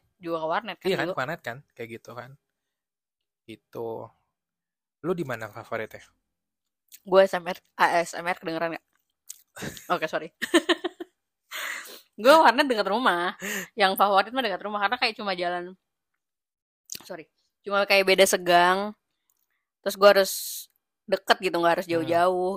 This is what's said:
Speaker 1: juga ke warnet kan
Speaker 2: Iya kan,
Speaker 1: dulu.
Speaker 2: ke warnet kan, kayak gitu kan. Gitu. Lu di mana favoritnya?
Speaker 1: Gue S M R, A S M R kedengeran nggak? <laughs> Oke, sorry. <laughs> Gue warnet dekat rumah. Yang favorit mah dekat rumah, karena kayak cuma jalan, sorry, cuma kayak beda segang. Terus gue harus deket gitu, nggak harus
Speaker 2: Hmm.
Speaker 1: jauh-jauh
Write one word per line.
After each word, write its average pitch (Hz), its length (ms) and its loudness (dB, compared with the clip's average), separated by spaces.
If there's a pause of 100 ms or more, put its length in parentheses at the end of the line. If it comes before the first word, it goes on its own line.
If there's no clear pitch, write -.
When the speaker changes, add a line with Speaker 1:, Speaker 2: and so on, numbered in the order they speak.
(220)
Speaker 1:
juga 165 220 -6
ke - 40 -4
warnet 190 320 -6
kan - 80 -4
Speaker 2:
Iya 185 120 0
kan, 151 80 -2
Speaker 1:
dulu. 185 40 -6
Speaker 2:
ke - 80 -8
warnet 147 220 -6
kan, 120 140 -10 (200)
kayak 117 120 -12 (120)
gitu - 160 -20
kan. 120 140 -18 (1160)
Gitu. 113 400 -12 (1160)
Lu 165 140 -2
di 170 80 -6
mana 110 260 -10
favoritnya? 110 500 -10 (1080)
Speaker 1:
Gue 190 180 6
S 190 80 -6
M 175 120 -6
R, 190 100 -8 (220)
A 180 60 6 (200)
S - 80 -16
M 170 140 -8
R 180 120 -4
kedengeran 165 360 -6
nggak? - 80 -18 (720)
<laughs> - 360 -8
Oke, 160 160 -4
sorry. 160 320 -8
<laughs> - 320 0 (1500)
Gue 262 120 8 (100)
warnet 269 240 4
dekat 214 200 0
rumah. 190 480 0 (400)
Yang 190 240 2
favorit 202 320 4
mah 262 120 -2
dekat 185 200 -4
rumah, 208 200 -6
karena 196 160 0
kayak 226 180 -2
cuma 202 180 -6
jalan, 175 400 -6 (1300)
sorry, 160 220 -18 (380)
cuma 202 240 0
kayak 196 200 4
beda 190 200 8
segang. 185 640 4 (920)
Terus 196 160 -4
gue 196 100 8
harus 196 240 4 (800)
deket 208 320 0
gitu, 175 160 -2
nggak 170 160 2
harus 180 100 -8
Speaker 2:
Hmm. 170 60 -4
Speaker 1:
jauh-jauh 175 640 0